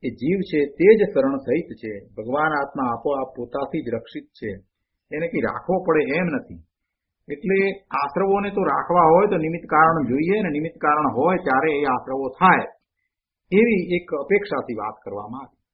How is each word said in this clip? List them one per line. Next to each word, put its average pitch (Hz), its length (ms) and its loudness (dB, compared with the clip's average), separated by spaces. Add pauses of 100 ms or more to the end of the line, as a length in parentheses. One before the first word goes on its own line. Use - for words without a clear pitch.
એ 123 80 -6
જીવ 170 320 -2
છે 156 180 -2 (140)
તે 170 160 4
જ 214 140 8
શરણ 139 340 0
સહિત 135 360 -2
છે. 107 180 -10 (180)
ભગવાન 139 420 -2
આત્મા 135 380 -4
આપોઆપ 135 420 -4
પોતાથી 135 520 -8
જ 123 60 -8
રક્ષિત 117 420 -10
છે, 110 180 -10 (600)
એને 156 180 -6
કંઈ 147 180 -2
રાખવો 117 320 -4
પડે 160 240 2 (120)
એમ 175 140 0
નથી. 120 340 -8 (680)
એટલે 175 300 -2 (340)
આશ્રવોને 196 580 0
તો 196 140 -2
રાખવા 160 420 2
હોય 180 220 6
તો 202 100 0
નિમિત્ત 165 280 -4
કારણ 160 420 4
જોઈએ 156 300 0
ને, 190 120 -2
નિમિત્ત 151 280 -6
કારણ 151 340 2
હોય 160 260 2
ત્યારે 160 340 0
એ 143 120 0
આશ્રવો 135 460 -2
થાય, 165 380 4 (840)
એવી 214 300 4 (100)
એક 175 140 -2 (100)
અપેક્ષાથી 139 640 -2
વાત 107 180 -8
કરવામાં 107 460 -12
આવી. - 160 -20 (140)